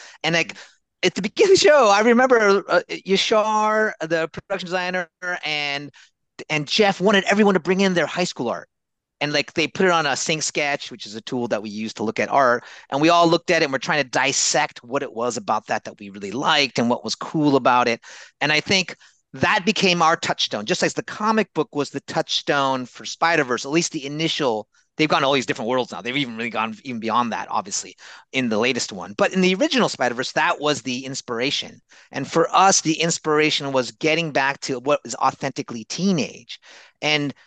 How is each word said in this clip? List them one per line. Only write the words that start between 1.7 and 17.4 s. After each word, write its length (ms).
I 120
remember, 640
uh, 220
Yashar, 1120
the 280
production 360
designer, 440
and, 480
and 180
Jeff 340
wanted 240
everyone 280
to 60
bring 220
in 140
their 120
high 160
school 260
art. 180
And, 100
like, 220
they 140
put 180
it 60
on 140
a 100
Sing 260
Sketch, 500
which 140
is 100
a 60
tool 260
that 160
we 60
use 240
to 100
look 160
at 100
art. 360
And 120
we 80
all 180
looked 220
at 120
it 40
and 60
we're 80
trying 240
to 60
dissect 760
what 200
it 100
was 240
about 300
that 180
that 140
we 100
really 220
liked 480
and 100
what 140
was 120
cool 400